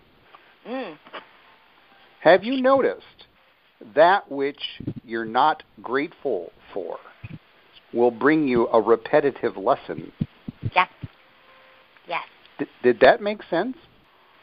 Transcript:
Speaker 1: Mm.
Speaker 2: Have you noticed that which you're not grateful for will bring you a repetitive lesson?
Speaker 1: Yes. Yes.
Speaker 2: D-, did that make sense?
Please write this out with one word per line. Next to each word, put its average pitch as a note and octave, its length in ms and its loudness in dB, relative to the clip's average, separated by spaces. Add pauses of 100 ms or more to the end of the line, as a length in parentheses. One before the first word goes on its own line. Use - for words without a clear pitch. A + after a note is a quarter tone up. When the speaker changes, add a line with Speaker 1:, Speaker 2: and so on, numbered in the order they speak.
(680)
Speaker 1:
Mm. G#3+ 300 -12 (1200)
Speaker 2:
Have F#3 240 4
you C4 180 -4
noticed B3 640 -2 (680)
that F3 360 4
which C#3 500 -8 (240)
you're A2+ 200 -6
not B2+ 380 0 (200)
grateful C3 680 -6 (200)
for E2+ 260 -10 (960)
will A#2+ 200 4
bring C#3+ 340 2
you A#2+ 220 2
a A#2 120 4
repetitive A#2 760 0
lesson? F#2+ 560 -4 (600)
Speaker 1:
Yes. F3+ 140 0 (1200)
Yes. E3 180 -8 (340)
Speaker 2:
D-, D3 80 -6 (160)
did B2 180 4
that B2+ 200 6
make G#2+ 240 -8
sense? G3 320 -4 (680)